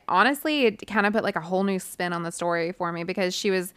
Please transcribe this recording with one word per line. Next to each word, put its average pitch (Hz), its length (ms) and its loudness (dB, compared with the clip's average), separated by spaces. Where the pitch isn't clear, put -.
honestly, 277 600 2
it 214 180 -2
kinda 208 260 2
put, 214 120 0
like, 202 120 0
a 165 60 -2
whole 185 220 0
new 196 160 0
spin 175 340 -6
on 170 80 -4
the 170 100 -4
story 170 400 -2
for 175 200 -4
me 170 120 -4
because 180 300 -2
she - 160 0
was, 185 280 0